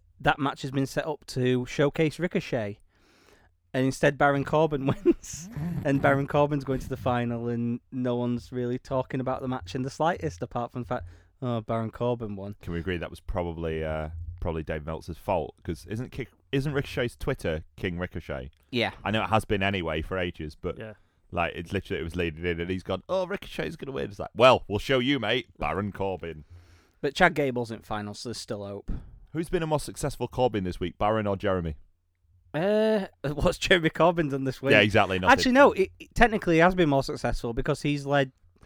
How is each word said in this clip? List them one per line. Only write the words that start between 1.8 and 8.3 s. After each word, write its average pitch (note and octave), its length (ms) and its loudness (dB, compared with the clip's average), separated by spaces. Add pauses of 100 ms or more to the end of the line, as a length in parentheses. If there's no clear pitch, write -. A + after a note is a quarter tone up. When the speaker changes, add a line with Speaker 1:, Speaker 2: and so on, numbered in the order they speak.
Speaker 1:
Ricochet. B2 600 -4 (960)
And C3 100 2
instead, C3+ 320 2
Baron C#3 280 4
Corbin D3+ 420 2
<laughs> - 180 0
wins. F#3+ 460 0 (340)
And C#3 160 2
Baron C#3 280 4
Corbin's D3 360 2
going C3 160 -2
to - 80 -10
the C3 80 -6
final, A#2+ 520 -2
and A#2+ 320 -2 (120)
no B2 220 -2
one's A#2+ 360 -2